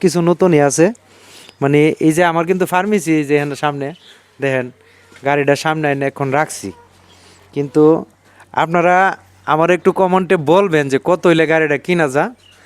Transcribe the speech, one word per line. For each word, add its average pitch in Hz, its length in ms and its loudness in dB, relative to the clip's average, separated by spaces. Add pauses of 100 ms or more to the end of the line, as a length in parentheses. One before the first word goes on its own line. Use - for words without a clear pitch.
কিছু 175 200 0
নতুনই 170 400 2
আছে। 156 320 2 (680)
মানে 147 400 2
এই 156 120 2
যে 170 120 2
আমার 165 220 0
কিন্তু 180 200 -2
ফার্মেসি, 180 460 -2
এই 156 120 0
যে 143 120 0
এখানে 143 200 -4
সামনে 143 360 -6 (480)
দেখেন, 131 300 -4 (540)
গাড়িটা 143 320 2
সামনে 156 360 -2
এনে 139 140 -4
এখন 135 240 -6
রাখছি। 139 420 -4 (800)
কিন্তু 151 520 2 (480)
আপনারা 175 640 0 (280)
আমার 160 260 0
একটু 180 220 0
কমেন্টে 185 440 0
বলবেন 156 520 0
যে 135 160 0
কত 175 220 0
হইলে 160 200 2
গাড়িটা 151 320 0
কিনা 170 300 -2
যা। 160 260 -2 (320)